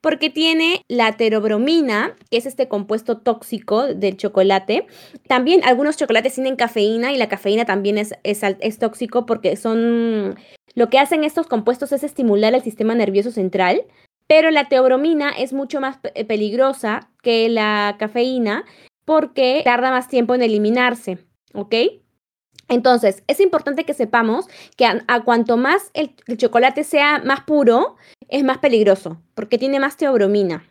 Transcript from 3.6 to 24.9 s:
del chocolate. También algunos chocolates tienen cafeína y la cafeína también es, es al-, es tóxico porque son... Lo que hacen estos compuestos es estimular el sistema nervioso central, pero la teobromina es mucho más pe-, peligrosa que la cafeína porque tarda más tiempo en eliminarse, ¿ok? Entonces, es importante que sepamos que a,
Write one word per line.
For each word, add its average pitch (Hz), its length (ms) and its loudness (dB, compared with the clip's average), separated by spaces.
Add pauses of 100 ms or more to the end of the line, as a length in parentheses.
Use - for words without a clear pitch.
del 190 320 -4
chocolate. 196 680 0 (400)
También 269 380 4
algunos 269 320 2
chocolates 233 380 0
tienen 262 200 -4
cafeína 233 580 -2
y 277 40 -2
la 220 140 -2
cafeína 208 340 -2
también 202 320 -2
es, 214 160 -4 (120)
es 208 200 -4
al-, 196 160 -4
es 220 180 -4
tóxico 233 460 -4
porque 226 320 -2
son... 226 840 -2 (360)
Lo 233 160 0
que 262 80 4
hacen 302 260 2
estos 320 220 -4
compuestos 247 460 -2
es 285 120 -4
estimular 220 500 0
el 240 80 0
sistema 220 320 -4
nervioso 202 360 0
central, 190 560 0 (400)
pero 320 240 4
la 285 180 0
teobromina 285 600 2
es 262 240 -6
mucho 277 260 -6
más 262 160 -6
pe-, - 300 -10
peligrosa 220 840 -2 (120)
que 226 260 2
la 214 500 0
cafeína 233 680 -2 (400)
porque 302 580 0
tarda 247 260 2
más 254 180 -2
tiempo 240 260 0
en 254 80 2
eliminarse, 226 720 0 (380)
¿ok? 202 200 -6 (960)
Entonces, 240 560 2
es 285 140 -2
importante 320 440 0
que 294 100 -4
sepamos 233 520 0 (300)
que 247 100 4
a, 220 220 0